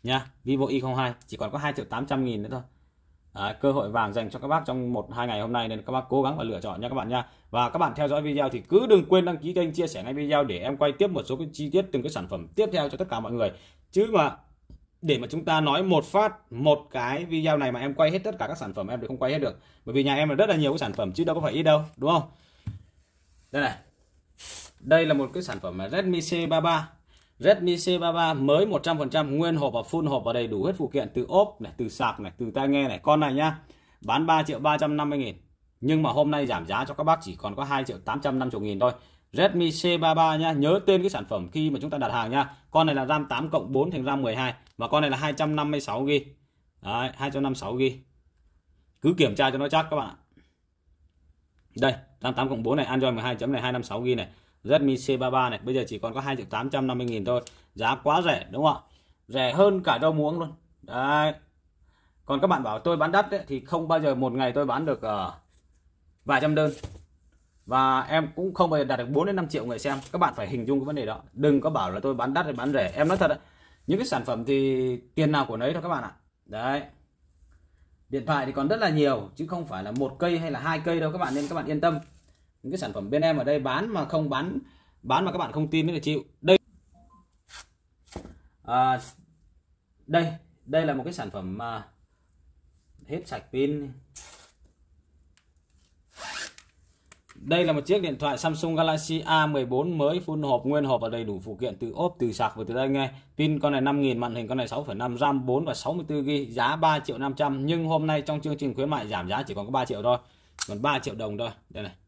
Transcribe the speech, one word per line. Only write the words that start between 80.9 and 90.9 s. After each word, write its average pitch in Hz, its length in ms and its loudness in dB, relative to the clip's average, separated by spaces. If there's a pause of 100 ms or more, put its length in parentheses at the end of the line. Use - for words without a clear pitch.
đâu 156 120 0
các 180 60 -6
bạn, 156 160 -2
nên 143 140 -2
các 170 60 -6
bạn 151 120 -4
yên 151 140 -2
tâm. 160 180 2 (640)
Những 139 100 -8
cái 185 60 -6
sản 110 140 -6
phẩm 101 180 -8
bên 147 120 2
em 160 160 4
ở 123 60 -2
đây 147 140 2
bán 139 300 -2
mà 180 160 -2
không 156 260 -2
bán, 160 280 -2 (440)
bán 139 220 2
mà 175 80 -2
các 180 60 -4
bạn 151 140 -4
không 156 160 0
tin 160 180 2
nữa 175 60 0
là 160 60 -2
chịu. 147 260 -2 (160)
Đây. 185 180 8 (2000)
À, 127 360 2 (1080)
đây, 160 260 2 (320)
đây 156 220 2
là 143 80 0